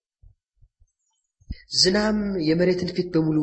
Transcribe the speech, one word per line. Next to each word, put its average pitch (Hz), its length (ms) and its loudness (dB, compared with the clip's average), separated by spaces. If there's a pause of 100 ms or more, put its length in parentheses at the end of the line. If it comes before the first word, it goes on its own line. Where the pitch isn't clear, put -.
(1700)
ዝናም 208 460 0 (240)
የመሬትን 180 480 0
ፊት 180 200 -4
በሙሉ 156 340 0